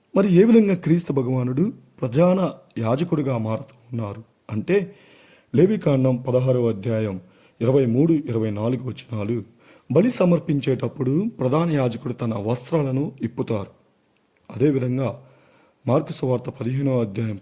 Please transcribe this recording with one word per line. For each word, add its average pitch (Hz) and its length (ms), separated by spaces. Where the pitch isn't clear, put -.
మరి 190 180
ఏ 185 100
విధంగా 220 300
క్రీస్తు 170 380
భగవానుడు 127 600
ప్రధాన 175 500
యాజకుడిగా 135 600
మారుతూ 110 360
ఉన్నారు 110 320
అంటే, 175 440
లేవికాండం 139 600
పదహారవ 127 520
అధ్యాయం 107 520
ఇరవై 131 260
మూడు, 139 260
ఇరవై 113 380
నాలుగు 113 380
వచనాలు, 107 540
"బలి 196 180
సమర్పించేటప్పుడు 143 1120
ప్రధాన 151 320
యాజకుడు 123 420
తన 117 220
వస్త్రాలను 131 800
ఇప్పుతారు." 117 480
అదేవిధంగా 127 760
మార్కు 131 260
సువార్త 127 380
పదిహేనవ 127 500
అధ్యాయం 107 420